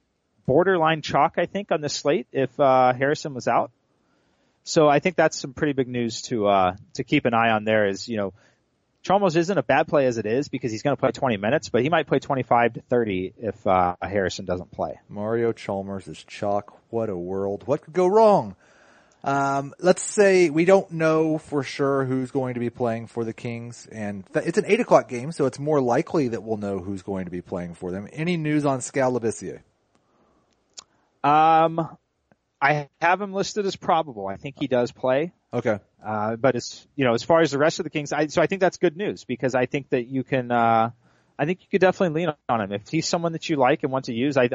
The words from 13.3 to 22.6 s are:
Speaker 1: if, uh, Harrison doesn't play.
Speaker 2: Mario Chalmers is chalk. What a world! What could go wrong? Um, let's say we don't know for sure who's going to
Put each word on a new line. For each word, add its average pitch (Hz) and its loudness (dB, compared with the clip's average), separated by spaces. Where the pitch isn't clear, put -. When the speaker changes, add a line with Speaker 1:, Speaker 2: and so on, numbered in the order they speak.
Speaker 1:
if, 110 -8
uh, 92 4
Harrison 95 -4
doesn't 90 -6
play. 82 -8
Speaker 2:
Mario 113 -2
Chalmers 98 -8
is 78 -16
chalk. - -6
What 113 -4
a 95 -6
world! 98 -6
What 143 -2
could 156 -20
go 180 2
wrong? 190 4
Um, 139 -2
let's 180 2
say 190 4
we 160 2
don't 190 4
know 160 0
for 147 -4
sure 139 0
who's 131 -4
going 127 -2
to 120 -6